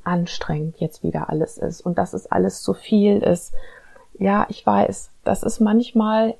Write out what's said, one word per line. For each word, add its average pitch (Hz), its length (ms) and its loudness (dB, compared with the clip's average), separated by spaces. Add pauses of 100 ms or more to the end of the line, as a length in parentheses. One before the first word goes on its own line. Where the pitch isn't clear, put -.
anstrengend 165 720 -2
jetzt - 240 -6
wieder 160 280 -2
alles 156 280 -2
ist - 240 -4
und 175 160 -2
dass 185 160 -2
es - 180 -6
alles 185 300 0
zu - 120 0
viel 202 500 2
ist. - 300 0 (680)
Ja, 202 300 2
ich - 160 -12
weiß, 202 440 2 (140)
das - 180 0
ist 220 200 -2
manchmal 220 800 2